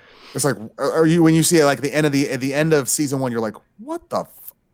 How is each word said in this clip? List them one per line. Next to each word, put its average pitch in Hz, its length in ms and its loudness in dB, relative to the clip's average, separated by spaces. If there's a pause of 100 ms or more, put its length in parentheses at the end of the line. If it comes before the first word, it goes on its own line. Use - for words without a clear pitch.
(360)
It's 131 80 -6
like, 127 140 -2 (200)
are, 127 140 -4
are 160 160 2
you, 165 160 4
when 160 100 6
you 160 100 4
see 165 140 2
it, 151 80 6
like, 139 160 0
the 170 120 -4
end 151 120 2
of 147 60 2
the, 139 180 0
at 127 120 -6
the 135 120 -4
end 156 200 0
of 139 160 0
season 139 300 -2
one, 127 120 -4
you're 117 100 -4
like, 107 140 -4 (240)
"What 311 300 -12
the - 100 -4
f-?" - 340 -16 (200)